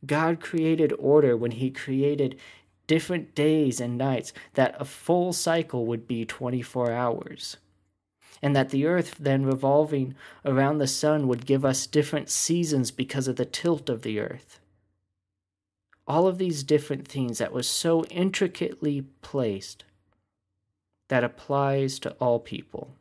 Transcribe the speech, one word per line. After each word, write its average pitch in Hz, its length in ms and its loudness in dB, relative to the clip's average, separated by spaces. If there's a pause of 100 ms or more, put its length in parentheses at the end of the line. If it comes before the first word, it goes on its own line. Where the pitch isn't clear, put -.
God 160 340 0
created 160 580 2
order 139 380 6
when 117 160 -2
he 127 180 -2
created 139 680 -2 (500)
different 160 460 0
days 147 460 2
and 120 180 -4
nights, 127 340 -2 (220)
that 131 260 2
a 143 40 -4
full 175 480 0
cycle 160 540 -2
would 117 200 -4
be 117 180 -4
twenty-four 123 680 -4
hours. - 640 -4 (880)
And 139 140 4
that 131 140 2
the 139 140 0
earth 170 340 0
then 139 280 2
revolving 135 680 2 (300)
around 139 340 2
the 139 80 2
sun 151 420 2
would 120 180 -2
give 135 180 2
us 131 220 0
different 151 420 0
seasons 151 640 0
because 131 380 -4
of 127 80 -2
the 123 80 0
tilt - 440 -2
of 113 140 -4
the 107 160 -4
earth. - 400 -10 (1500)
All 160 200 4
of 185 120 2
these 165 260 -2
different 143 420 2
things 123 320 -4
that - 140 -2
was 123 160 -2
so 165 380 2
intricately 175 960 -2 (200)
placed 110 640 -4 (1200)
that 127 140 2
applies 139 800 -2
to - 140 -6
all 120 260 0
people. - 600 -12